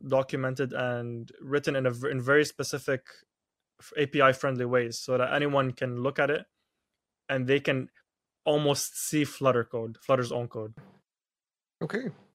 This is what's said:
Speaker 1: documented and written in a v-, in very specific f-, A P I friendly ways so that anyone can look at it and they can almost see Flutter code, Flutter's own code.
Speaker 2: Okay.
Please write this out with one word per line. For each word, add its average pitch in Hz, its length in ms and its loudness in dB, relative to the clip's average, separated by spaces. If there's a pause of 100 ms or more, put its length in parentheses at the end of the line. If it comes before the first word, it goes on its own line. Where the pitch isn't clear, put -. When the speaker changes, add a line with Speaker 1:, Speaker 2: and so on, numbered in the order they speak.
Speaker 1:
documented 131 640 -2
and 120 680 -6
written 143 340 -2
in 135 120 0
a 127 40 4
v-, 123 200 -4
in 135 100 -2
very 139 240 6
specific 139 580 -4 (800)
f-, - 160 -20
A 147 100 2
P 139 160 2
I 135 100 10
friendly 127 320 -2
ways 120 340 0
so 127 200 -2
that 127 140 2
anyone 139 400 2
can 123 280 -4
look 135 200 -2
at 143 100 2
it 156 120 -2 (840)
and 131 180 -2
they 139 140 4
can 135 280 0 (560)
almost 147 520 2
see - 280 0
Flutter 123 400 2
code, 113 360 -8
Flutter's 123 320 0
own 120 160 -4
code. 110 260 -10 (1080)
Speaker 2:
Okay. 202 280 -6 (240)